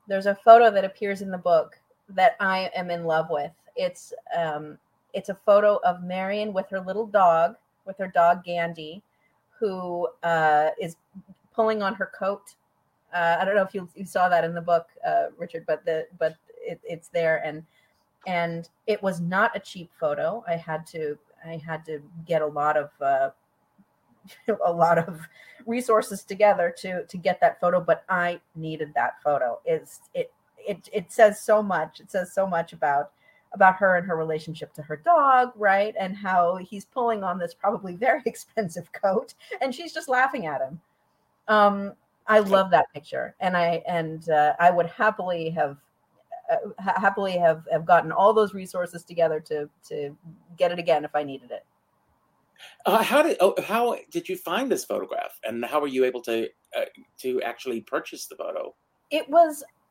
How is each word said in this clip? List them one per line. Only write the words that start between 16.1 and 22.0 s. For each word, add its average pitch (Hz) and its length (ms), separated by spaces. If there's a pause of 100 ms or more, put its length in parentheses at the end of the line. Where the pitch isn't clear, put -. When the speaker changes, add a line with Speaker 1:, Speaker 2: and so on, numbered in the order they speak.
Speaker 1:
but 165 180 (240)
it, 170 240
it's 165 240
there. 160 360
And, 156 200 (640)
and 170 420 (180)
it 208 160
was 180 180
not 190 360
a 202 40
cheap - 380
photo. 160 480
I 170 100
had 165 320
to, 151 300 (260)
I 165 120
had 160 300
to 151 140 (260)